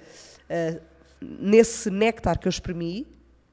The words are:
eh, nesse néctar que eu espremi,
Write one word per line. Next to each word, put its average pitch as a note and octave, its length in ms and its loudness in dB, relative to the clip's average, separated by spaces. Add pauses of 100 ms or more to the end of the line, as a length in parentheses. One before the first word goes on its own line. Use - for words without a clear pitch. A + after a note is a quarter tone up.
(500)
eh, E3 320 -4 (400)
nesse A3 680 4
néctar G3 480 0
que - 100 -6
eu - 20 2
espremi, F3 580 -6 (460)